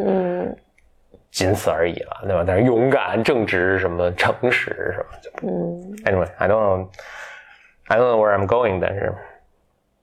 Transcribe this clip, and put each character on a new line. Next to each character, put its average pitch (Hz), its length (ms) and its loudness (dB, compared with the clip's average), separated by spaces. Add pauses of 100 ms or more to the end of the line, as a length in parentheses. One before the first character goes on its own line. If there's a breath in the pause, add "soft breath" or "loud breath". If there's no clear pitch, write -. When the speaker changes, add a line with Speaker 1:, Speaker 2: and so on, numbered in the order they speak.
Speaker 1:
嗯。 180 500 -2 (760)
Speaker 2:
仅 95 240 0
此 98 160 0
而 82 180 2
已 82 120 -4
了， - 240 -12
对 95 100 0
吧？ 85 100 2
但 92 120 2
是 113 80 4
勇 127 260 4
敢、 107 320 2
正 113 240 2
直、 92 320 2
什 92 100 0
么 87 260 0
诚 - 200 0 (160)
实 - 420 -4
什 - 60 -8
么 - 240 -10
就 - 140 -16
不， - 100 -8
Speaker 1:
嗯。 180 580 -6
Speaker 2:
Anyway，I 92 440 0
don't 107 100 4
know，I - 1400 -4
don't 123 140 4
know 117 60 2
where 107 200 4
I'm 98 120 0
going， 113 320 2
但 85 120 0
是， 98 220 -4 (880 loud breath)